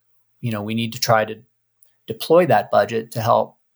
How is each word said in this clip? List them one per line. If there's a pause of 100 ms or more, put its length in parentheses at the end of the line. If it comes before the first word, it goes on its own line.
(400)
you
know,
we
need
to
try
to (680)
deploy
that
budget
to
help (180)